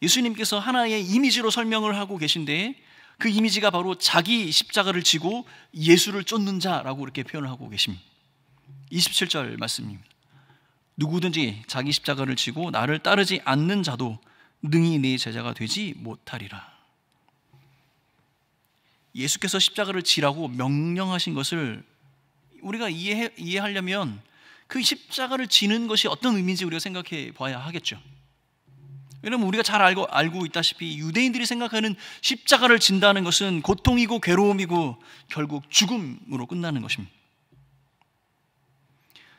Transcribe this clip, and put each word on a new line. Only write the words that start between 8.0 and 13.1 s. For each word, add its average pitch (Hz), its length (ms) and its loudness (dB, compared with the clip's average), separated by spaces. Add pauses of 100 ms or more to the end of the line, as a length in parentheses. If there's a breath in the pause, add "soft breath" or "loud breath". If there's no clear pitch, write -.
이십칠 175 380 0
절 120 280 -4
말씀입니다. 113 480 -8 (920 soft breath)
"누구든지 151 720 -2
자기 139 240 -4
십자가를 135 460 -2
지고 151 340 -4
나를 147 300 0
따르지 190 440 2